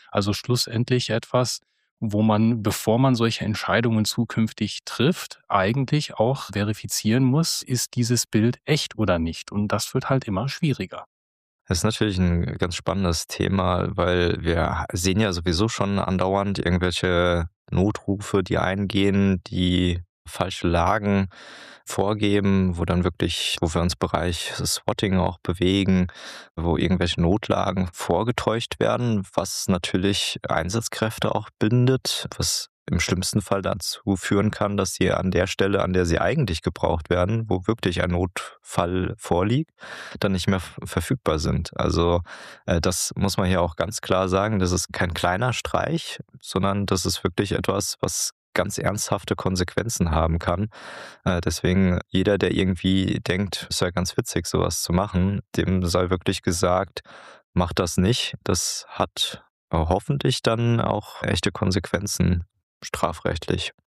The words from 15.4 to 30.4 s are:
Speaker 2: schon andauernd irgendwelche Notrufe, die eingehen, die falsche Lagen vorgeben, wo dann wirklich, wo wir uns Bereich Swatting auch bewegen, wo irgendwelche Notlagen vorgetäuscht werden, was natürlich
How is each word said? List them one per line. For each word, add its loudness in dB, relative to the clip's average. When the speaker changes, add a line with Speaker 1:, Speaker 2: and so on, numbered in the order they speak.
Speaker 2:
schon 0
andauernd 0
irgendwelche 2
Notrufe, 0
die 0
eingehen, 2
die 0
falsche -4
Lagen 2
vorgeben, 2
wo 0
dann 2
wirklich, -2
wo 0
wir 0
uns 0
Bereich -2
Swatting -2
auch 0
bewegen, 2
wo 0
irgendwelche 0
Notlagen 0
vorgetäuscht -2
werden, 0
was -4
natürlich 0